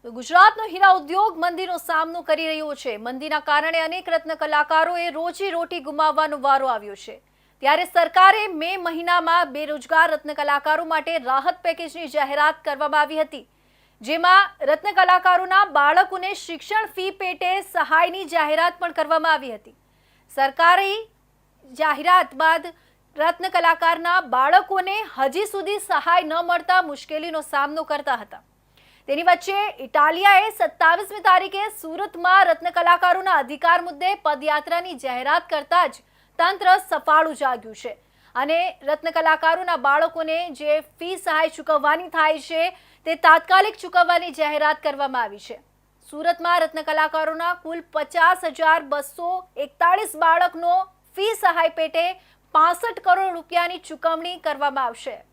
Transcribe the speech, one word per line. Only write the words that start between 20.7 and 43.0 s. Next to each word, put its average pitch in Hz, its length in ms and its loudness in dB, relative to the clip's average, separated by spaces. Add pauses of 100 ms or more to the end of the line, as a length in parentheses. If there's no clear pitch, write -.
જાહેરાત 302 720 0
બાદ 330 280 0 (440)
રત્ન 330 400 -2
કલાકારના 339 640 2 (100)
બાળકોને 370 680 2 (220)
હજી 285 320 -2
સુધી 392 320 -6
સહાય 339 420 0
ન 302 80 -8 (140)
મળતા 349 400 0
મુશ્કેલીનો 311 640 -8
સામનો 294 420 -4
કરતા 285 300 -4
હતા. - 180 -20 (680)
તેની 294 200 -4
વચ્ચે 370 320 0 (260)
ઇટાલિયાએ 370 680 4
સત્તાવીસમી 349 720 0
તારીખે 392 400 2 (140)
સુરતમાં 349 680 0
રત્ન 330 300 -2
કલાકારોના 349 680 2
અધિકાર 330 340 0 (120)
મુદ્દે 359 260 -4 (100)
પદયાત્રાની 302 760 -4
જાહેરાત 269 500 -2
કરતા - 380 0
જ - 100 -20 (380)
તંત્ર 370 320 2 (160)
સફાળું 311 540 2
જાગ્યું 233 400 -4
છે - 120 -12 (420)
અને 294 240 0 (300)
રત્ન 320 280 -4
કલાકારોના 320 680 2
બાળકોને 320 540 0 (200)
જે 302 220 0 (180)
ફી 359 280 -8
સહાય 320 280 0
ચૂકવવાની 311 600 -2
થાય 311 300 2
છે, 320 140 -4 (440)